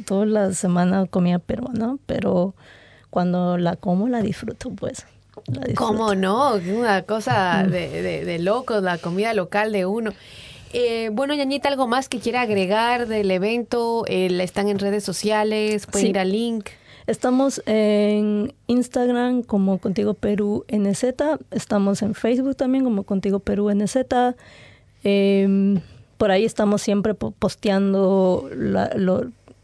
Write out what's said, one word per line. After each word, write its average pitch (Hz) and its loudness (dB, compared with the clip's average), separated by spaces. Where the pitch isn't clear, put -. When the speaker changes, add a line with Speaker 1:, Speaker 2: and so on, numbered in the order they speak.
Speaker 1:
toda 196 0
la 208 2
semana 180 2
comida 180 0
peruana, 233 -4
pero 190 0
cuando 180 0
la 175 0
como, 185 0
la 247 -2
disfruto, 220 -6
pues. - -10
La - -6
disfruto. - -4
Speaker 2:
¿Cómo 214 0
no? 214 2
Una 196 0
cosa 196 0
Speaker 1:
Mm. 190 2
Speaker 2:
de, 160 -4
de, 170 -4
de 170 -4
locos, 214 0
la 180 0
comida 190 -2
local 208 -2
de 196 0
uno. 214 -2
Eh, 226 -2
bueno, 277 -2
ñañita, 285 0
¿algo 269 0
más 262 0
que 262 -6
quiera 233 -2
agregar 220 0
del 214 0
evento? 233 -2
Eh, 185 0
la, 180 -2
¿están 196 -2
en 202 0
redes 202 -2
sociales? 214 -2
¿Pueden 202 0
Speaker 1:
Sí. - 2
Speaker 2:
ir 196 0
al 185 0
link? 226 -2
Speaker 1:
Estamos 254 0
en 208 2
Instagram 247 0
como 196 2
Contigo 208 0
Perú 208 -2
N 202 0
Z. 269 0
Estamos 202 0
en 208 -2
Facebook 262 0
también 262 0
como 214 0
Contigo 196 -2
Perú 202 0
N 202 2
Z. 254 0
Em, 196 4
por 208 4
ahí 196 4
estamos 208 0
siempre 202 0
po-, 220 -6
posteando 196 2
la, 196 0
lo, 196 0